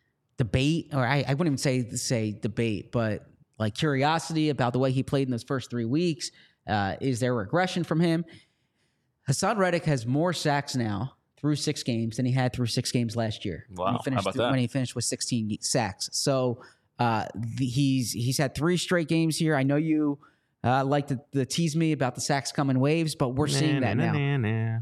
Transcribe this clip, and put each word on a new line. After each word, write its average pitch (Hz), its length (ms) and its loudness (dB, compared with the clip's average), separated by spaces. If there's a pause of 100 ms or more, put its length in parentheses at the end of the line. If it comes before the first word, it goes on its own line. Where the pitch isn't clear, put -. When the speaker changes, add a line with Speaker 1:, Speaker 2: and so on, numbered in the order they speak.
(380)
Speaker 1:
debate, 135 560 0
or 131 120 2
I, 135 220 2
I 139 60 2
wouldn't 165 140 0
even 135 100 2
say, 127 340 0
say 113 400 -2
debate, 107 600 -4
but, 110 340 -2 (320)
like, 110 180 -2
curiosity 156 760 0
about 123 240 0
the 127 60 0
way 131 120 2
he 131 120 0
played 139 240 0
in 127 40 -2
those 113 120 -4
first 131 260 -6
three 120 160 -4
weeks. 156 460 0 (360)
Uh, 98 320 0
is 120 200 -2
there 123 140 2
regression 165 500 0
from 160 160 0
him? 165 260 2 (1040)
Hassan 208 300 2
Reddick 180 280 2
has 131 200 0
more 151 280 2
sacks 143 420 0
now 110 400 -2 (220)
through 147 180 0
six 147 260 -2
games 113 360 -2
than 127 100 0
he 120 40 2
had 127 220 2
through 123 140 -2
six - 240 -2
games 117 240 0
last 113 300 -2
year. 82 280 -6
Speaker 2:
Wow, 90 120 -4
Speaker 1:
When 98 100 2
he - 80 -2
finished 131 140 -2
Speaker 2:
how 98 40 2
about 98 120 -2
Speaker 1:
th-, 123 100 -6
Speaker 2:
that? 123 80 2
Speaker 1:
when 131 80 2
he 123 80 2
finished 127 280 -4
with 120 100 -4
sixteen 110 560 -2
sacks. - 500 -2
So, 127 500 0 (380)
uh, 113 340 0
the, 117 320 -4
he's, 131 460 2
he's 127 260 -2
had 139 160 0
three 170 240 2
straight 170 300 0
games 165 300 2
here. 156 180 2
I 135 80 2
know 139 140 4
you, 151 420 0 (440)
uh, 131 220 4
like 143 220 2
to, 131 120 -2 (140)
to 135 120 2
tease 165 300 0
me 160 160 2
about 135 240 0
the - 60 -6
sacks 139 300 -2
come 139 180 0
in 131 100 2
waves, 151 360 2
but 131 140 0
we're 131 180 0
Speaker 2:
Nah, 143 60 0
Speaker 1:
seeing 147 280 2
that 113 160 2
Speaker 2:
nah, 165 140 2
Speaker 1:
now. 143 260 2
Speaker 2:
nah, 113 400 0
nah. - 40 -4